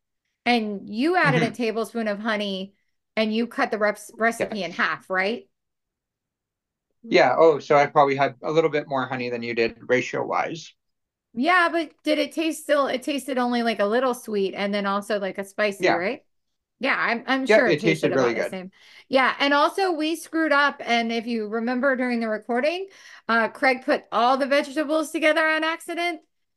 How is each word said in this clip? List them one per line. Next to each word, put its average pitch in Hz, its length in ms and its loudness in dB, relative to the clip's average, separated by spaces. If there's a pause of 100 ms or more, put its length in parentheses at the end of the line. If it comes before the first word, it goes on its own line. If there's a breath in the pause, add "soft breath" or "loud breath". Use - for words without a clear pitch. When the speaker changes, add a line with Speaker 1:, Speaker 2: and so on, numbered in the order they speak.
(460)
Speaker 1:
And 214 440 -2
you 277 260 0
added 277 260 4
a 220 80 0
Speaker 2:
Mm-hmm. - 20 -12
Speaker 1:
tablespoon 220 560 -4
of 202 120 -4
honey, 202 540 -4 (420)
and 220 180 0
you 226 140 0
cut 254 220 -2
the 214 80 -4
reps-, 208 380 -2
recipe 220 480 -2
in 170 80 -8
Speaker 2:
Yes. - 20 -14
Speaker 1:
half, 170 360 -4
right? 190 380 -2 (1500)
Speaker 2:
Yeah. 170 360 4
Oh, 156 220 8
so 147 160 2
I 143 100 6
probably 139 300 4
had 139 260 0
a 160 80 -6
little 160 200 2
bit 147 180 -4
more 139 180 -2
honey 123 240 -6
than 117 120 -6
you 117 120 -6
did 117 220 0 (120)
ratio-wise. 123 840 -2 (640)
Speaker 1:
Yeah, 339 340 2
but 320 200 -2 (140)
did 302 140 2
it 294 140 -2
taste 320 300 -4
still, 285 240 2
it 247 160 -4
tasted 277 360 -4
only, 240 240 0
like, 220 180 -2
a 202 60 2
little 240 280 0
sweet 202 400 -4
and 202 180 -4
then 202 140 -2
also, 202 320 -2
like, 190 200 -6
a 196 60 -6
spicy, 196 460 -2
Speaker 2:
Yeah. - 60 2
Speaker 1:
right? 202 280 -4 (560)
Yeah, 247 180 -2
I'm, 226 280 -2
I'm 262 200 0
Speaker 2:
Yep, 294 200 6
Speaker 1:
sure - 20 2
it 156 100 2
Speaker 2:
it - 20 -6
tasted 160 320 0
Speaker 1:
tasted - 20 -2
Speaker 2:
really 120 200 2
Speaker 1:
about - 20 -6
the - 60 -2
Speaker 2:
good. - 20 -2
Speaker 1:
same. 190 260 -10 (380 soft breath)
Yeah, 254 320 2
and 285 140 2
also 339 380 2
we 311 240 -2
screwed 311 360 0
up, 277 320 2
and 233 280 0
if 233 140 -4
you 220 220 -4
remember 247 480 0
during 247 240 -2
the 226 80 -4
recording, 247 600 -2 (400 loud breath)
uh, 226 200 2
Craig 254 360 0
put 277 280 0
all 240 240 4
the 269 100 0
vegetables 285 680 0
together 311 340 2
on 311 180 0
accident. 339 560 -4 (360)